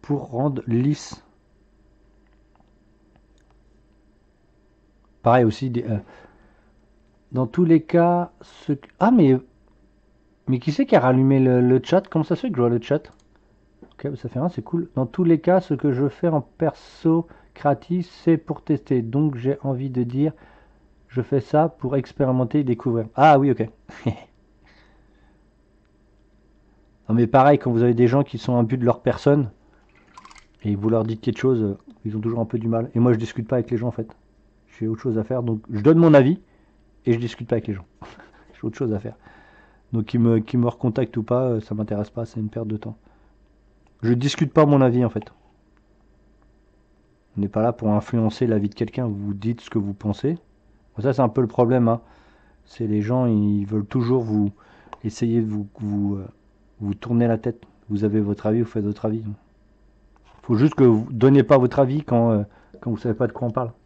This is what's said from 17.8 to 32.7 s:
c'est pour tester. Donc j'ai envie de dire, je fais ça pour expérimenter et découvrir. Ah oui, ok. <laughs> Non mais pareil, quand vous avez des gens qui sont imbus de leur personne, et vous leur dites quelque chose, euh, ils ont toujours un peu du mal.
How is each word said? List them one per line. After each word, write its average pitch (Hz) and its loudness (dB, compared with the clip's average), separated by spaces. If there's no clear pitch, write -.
c'est 165 2
pour - -10
tester. 135 -2
Donc 135 -2
j'ai 131 -4
envie 135 -4
de 123 -2
dire, 135 -2
je 123 -4
fais 135 -2
ça 160 0
pour 135 -6
expérimenter 127 -2
et 139 -2
découvrir. 117 -2
Ah 143 6
oui, 139 2
ok. 110 -2
<laughs> 120 -2
Non 110 0
mais 117 4
pareil, 139 6
quand 131 -4
vous 117 2
avez 123 4
des 123 4
gens 135 2
qui 131 -6
sont 123 -2
imbus 120 0
de 123 -4
leur 120 0
personne, 143 0
et 104 -2
vous 104 -2
leur 110 0
dites 110 -6
quelque 120 -4
chose, 127 0
euh, 98 -4
ils 107 -8
ont 110 -4
toujours 117 -4
un 113 -2
peu 113 -6
du 113 -4
mal. 113 -2